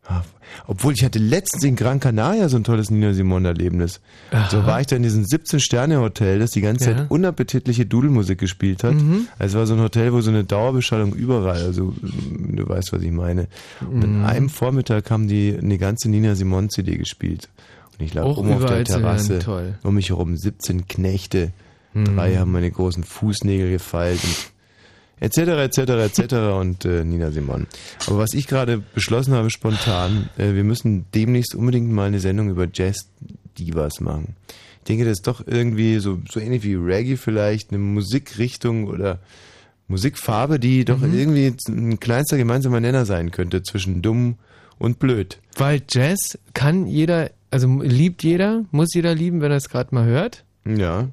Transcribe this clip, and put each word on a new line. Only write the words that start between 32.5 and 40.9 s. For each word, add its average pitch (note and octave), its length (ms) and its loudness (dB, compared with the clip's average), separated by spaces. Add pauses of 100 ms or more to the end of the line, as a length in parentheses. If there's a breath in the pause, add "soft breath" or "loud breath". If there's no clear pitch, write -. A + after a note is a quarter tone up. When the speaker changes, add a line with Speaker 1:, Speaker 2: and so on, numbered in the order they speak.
Speaker 1:
Jazz-Divas - 1300 -6
machen. D#2 340 -6 (440 loud breath)
Ich - 60 -20
denke, A2+ 200 0
das A2 140 0
ist - 80 -6
doch - 180 -6
irgendwie A2+ 540 0
so, G2 180 -2 (140)
so A2+ 80 -6
ähnlich A2+ 240 -4
wie G2+ 100 -2
Reggae A#2 420 0
vielleicht, G#2+ 540 -2
eine G2+ 80 -4
Musikrichtung G#2+ 1120 -2
oder F#2 320 -4 (680 loud breath)
Musikfarbe, A#2 720 -2
die B2+ 260 2
doch C3 160 2